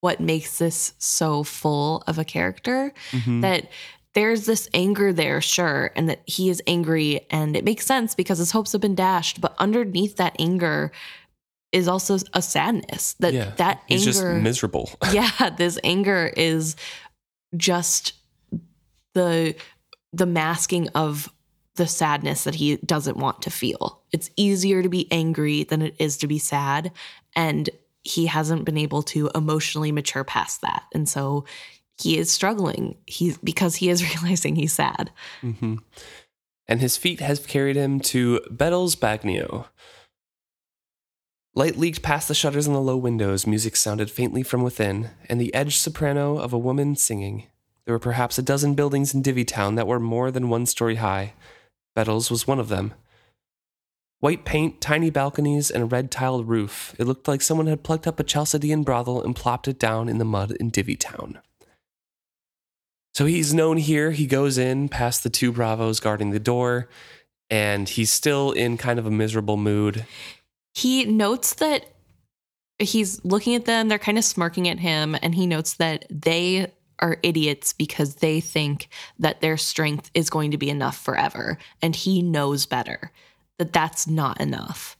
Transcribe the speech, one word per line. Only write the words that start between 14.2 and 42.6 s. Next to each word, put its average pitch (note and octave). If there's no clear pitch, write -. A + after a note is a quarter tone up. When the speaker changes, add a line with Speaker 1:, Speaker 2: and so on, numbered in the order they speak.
Speaker 1:
anger F3
Speaker 2:
miserable. A2
<laughs> F#3
Speaker 1:
Yeah, G#3
this F3
anger F#3
is D#3+
just -
the, E3
the F3
masking E3+
of D3
the E3+
sadness D3
that C#3+
he D3
doesn't D3
want C3+
to -
feel. -
It's -
easier G3
to F3+
be F3+
angry D3+
than D#3
it D#3
is D3+
to D3+
be D3+
sad, C#3+
and D#3
he E3
hasn't D#3
been D3+
able D3
to D3
emotionally D#3
mature C#3+
past -
that. -
And D3+
so C#3
he D#3+
is E3
struggling. G3
He, E3+
because E3+
he F3+
is F3
<laughs> D#3+
realizing E3+
he's D#3
sad. -
Speaker 2:
Mm-hmm. A2+
And A#2
his B2+
feet F3
have C#3+
carried C#3
him C#3
to A#2+
Bettel's E3+
Bagnio. G#2+
Light D3
leaked D#3+
past D3+
the D#3
shutters C#3+